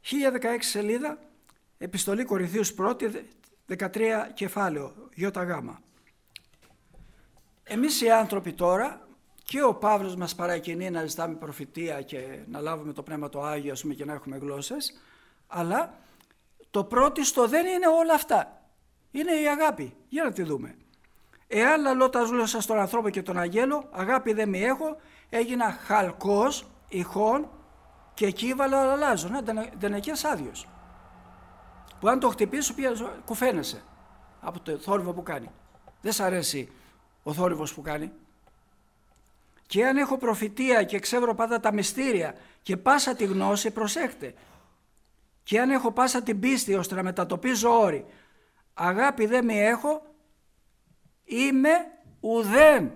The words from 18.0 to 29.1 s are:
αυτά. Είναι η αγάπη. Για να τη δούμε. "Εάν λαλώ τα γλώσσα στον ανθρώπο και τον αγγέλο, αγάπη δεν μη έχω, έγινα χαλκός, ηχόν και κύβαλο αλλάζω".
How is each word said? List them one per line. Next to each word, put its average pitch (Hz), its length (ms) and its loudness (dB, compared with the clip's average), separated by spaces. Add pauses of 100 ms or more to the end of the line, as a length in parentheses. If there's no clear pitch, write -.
αυτά. - 480 0 (500)
Είναι 320 200 -2
η 302 160 2
αγάπη. 285 480 0 (120)
Για 311 160 -2
να 233 80 -2
τη 185 100 -4
δούμε. 151 340 -6 (680)
"Εάν 240 360 2
λαλώ 262 280 4
τα 247 120 0
γλώσσα 233 380 0
στον 214 180 0
ανθρώπο 214 300 0
και 190 140 -4
τον 175 160 -4
αγγέλο, 220 520 0
αγάπη 220 420 0
δεν 214 160 0
μη 190 140 -2
έχω, 285 340 -2 (320)
έγινα 233 440 0
χαλκός, 202 920 0 (220)
ηχόν 214 600 0 (680)
και 202 160 2
κύβαλο 262 460 0
αλλάζω". 269 520 2